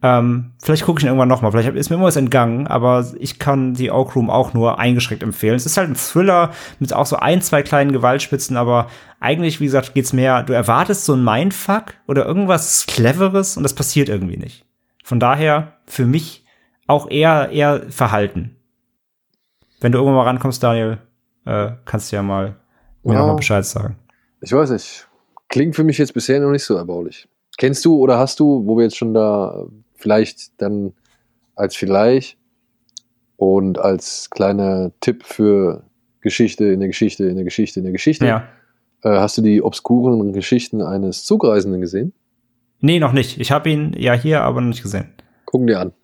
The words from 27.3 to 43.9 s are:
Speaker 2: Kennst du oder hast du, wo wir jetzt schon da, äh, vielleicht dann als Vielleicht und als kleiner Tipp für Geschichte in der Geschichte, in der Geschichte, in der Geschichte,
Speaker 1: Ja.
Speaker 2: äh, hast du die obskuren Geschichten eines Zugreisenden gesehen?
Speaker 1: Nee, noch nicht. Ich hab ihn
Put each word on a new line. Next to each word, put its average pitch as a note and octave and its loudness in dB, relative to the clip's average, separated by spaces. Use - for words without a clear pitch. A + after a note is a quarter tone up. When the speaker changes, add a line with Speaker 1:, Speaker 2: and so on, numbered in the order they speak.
Speaker 2:
Kennst C3+ 0
du E3 6
oder C3 4
hast C3+ 0
du, C#3+ 4
wo A2+ 2
wir A#2 4
jetzt A2+ 0
schon A2+ -2
da, G#2 0
äh, E2+ -20
vielleicht - 0
dann G2+ -4
als G2 -4
Vielleicht G#2+ 2
und F#2+ 0
als F#2+ -4
kleiner G2 -2
Tipp - -4
für G2+ 0
Geschichte G#2+ 0
in F#2+ 2
der G2 -2
Geschichte, G2 -2
in F2+ -2
der F#2 -4
Geschichte, G#2 -4
in F2+ -6
der F#2 -6
Geschichte, D3+ 0
Speaker 1:
Ja. A2+ 0
Speaker 2:
äh, A2 2
hast G2+ 2
du A#2 0
die G#2 4
obskuren A#2 0
Geschichten A2 -2
eines F#2+ -4
Zugreisenden G2+ 2
gesehen? F#2+ -6
Speaker 1:
Nee, E3 2
noch C#3+ 2
nicht. - -2
Ich B2 -4
hab D3 0
ihn D3+ -2